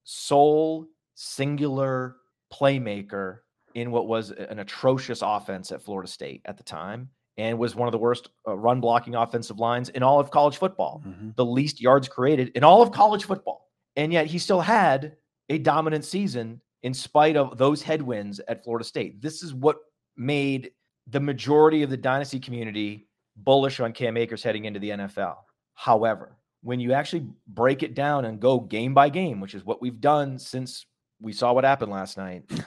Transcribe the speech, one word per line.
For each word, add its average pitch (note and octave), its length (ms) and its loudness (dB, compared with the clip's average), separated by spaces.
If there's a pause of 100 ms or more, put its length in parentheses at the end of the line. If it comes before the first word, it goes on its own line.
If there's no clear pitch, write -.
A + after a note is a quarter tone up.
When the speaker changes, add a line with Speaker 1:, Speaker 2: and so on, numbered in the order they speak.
Speaker 1:
sole, D#3 840 2 (260)
singular C3+ 1040 -4 (340)
playmaker G2+ 880 -2 (360)
in A#2+ 160 -6
what A#2 160 -2
was A2 240 -4
a-, - 180 -14
an G#2+ 100 -12
atrocious C3 600 -2
offense G2+ 500 -6
at - 100 -12
Florida F#2+ 280 -10
State C#2 340 -14
at G2+ 140 -14
the - 60 -20
time, G#2 460 -12 (280)
and A2+ 200 -4
was A2+ 180 -2
one A#2+ 120 -2
of A2+ 60 0
the A2+ 40 2
worst, A#2+ 320 -2 (160)
uh, G2+ 120 -6
run A#2+ 240 2
blocking A#2+ 340 2
offensive A#2 440 -4
lines A#2+ 280 -2
in B2+ 160 -4
all C#3 160 6
of C#3+ 120 0
college D3 260 4
football, - 480 -4
Speaker 2:
Mm-hmm. F#2+ 320 -14
Speaker 1:
the B2 80 2
least C3 360 -2
yards C3 280 6
created B2+ 460 0
in B2+ 100 2
all F#3 160 12
of A#3 100 6
college G#3 320 4
football. - 460 -8 (260)
And D3+ 160 0
yet D#3+ 160 2
he E3 100 -4
still F3+ 240 2
had D#3+ 540 2 (320)
a D#3 120 -2
dominant D#3 440 0
season B2 560 -6 (240)
in C3 100 -4
spite D3+ 420 4
of C#3 220 0
those C#3+ 240 2
headwinds A#2+ 640 -6
at A#2 160 -8
Florida A#2 220 -6
State. G2+ 340 -8
This D#3 220 -10
is D#3+ 140 -12
what C#3+ 220 2 (380)
made C#3 560 -2 (360)
the C#3 120 -4
majority D3 640 4
of C#3+ 80 -2
the C3 80 -4
dynasty C3 420 -2
community G#2+ 680 -8 (300)
bullish C3+ 420 2
on A#2 120 -2
Cam A#2 260 -4
Akers A#2 260 -4
heading G#2+ 220 -4
into G#2 140 -10
the G#2 120 -6
N G2+ 80 -8
F G2 180 -12
L. F#2 280 -6 (280)
However, A2 640 0 (240)
when B2 180 -6
you B2 140 -2
actually C#3+ 340 -2 (200)
break A#2+ 340 2
it D3+ 140 -6
down C#3+ 300 -2
and A2 140 -8
go B2 200 4
game A#2+ 340 -4
by C#3 160 8
game, D3 300 -4
which G2 160 -12
is F#2 100 -16
what G#2+ 160 -6
we've B2 180 -8
done C#3+ 380 0
since C3 480 -12 (340)
we A2 140 -12
saw B2 200 2
what C3 100 4
happened C3+ 280 2
last F#2+ 260 -8
night, F#2 260 -12 (220)